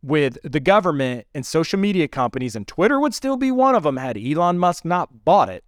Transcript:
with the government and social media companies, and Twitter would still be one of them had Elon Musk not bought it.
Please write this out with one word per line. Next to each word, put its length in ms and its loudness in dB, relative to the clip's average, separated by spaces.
with 400 0
the 160 -4
government 720 0
and 120 -8
social 340 -2
media 280 0
companies, 480 -4
and 120 -10
Twitter 320 2
would 160 0
still 220 -2
be 140 0
one 220 4
of 100 2
them 140 0
had 200 -6
Elon 420 0
Musk 260 0
not 400 -4
bought 240 4
it. 180 -12